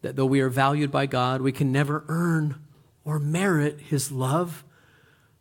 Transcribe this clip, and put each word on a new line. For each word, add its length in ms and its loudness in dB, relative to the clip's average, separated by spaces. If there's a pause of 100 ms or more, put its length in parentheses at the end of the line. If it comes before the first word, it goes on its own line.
that 140 -8
though 100 2
we 140 4
are 80 4
valued 420 2
by 160 0
God, 360 0
we 100 0
can 180 0
never 380 0
earn 480 0 (480)
or 160 -4
merit 600 0
his 300 -4
love, 540 -2 (760)